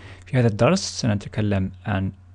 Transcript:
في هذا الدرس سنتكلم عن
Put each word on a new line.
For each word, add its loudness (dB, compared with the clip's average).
في -2
هذا 6
الدرس 2
سنتكلم -2
عن -2